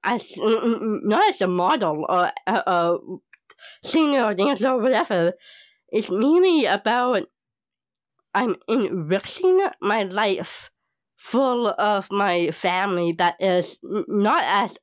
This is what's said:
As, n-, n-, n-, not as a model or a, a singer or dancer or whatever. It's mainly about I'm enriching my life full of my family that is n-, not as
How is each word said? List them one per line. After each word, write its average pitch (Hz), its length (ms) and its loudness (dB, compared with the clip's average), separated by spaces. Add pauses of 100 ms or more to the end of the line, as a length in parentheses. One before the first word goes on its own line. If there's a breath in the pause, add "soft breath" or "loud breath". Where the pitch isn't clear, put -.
As, 214 340 -4
n-, 220 240 2
n-, 233 200 0
n-, 214 220 -2
not 269 260 2
as - 100 -6
a 190 60 0
model 180 600 0
or 180 240 0 (160)
a, 185 60 -2 (140)
a 175 320 0 (840 loud breath)
singer 294 440 2
or 208 80 0
dancer 214 340 0
or 254 140 0
whatever. 214 500 2 (560 loud breath)
It's 214 220 -2
mainly 302 560 4
about 214 560 0 (1120)
I'm 214 220 0 (120)
enriching 196 920 0 (220)
my 208 240 0
life 196 680 -4 (460)
full 240 520 0
of 202 420 0
my 175 400 0
family 180 680 -2
that 175 220 0
is 180 440 0
n-, 208 240 -4
not 214 360 2
as 196 380 0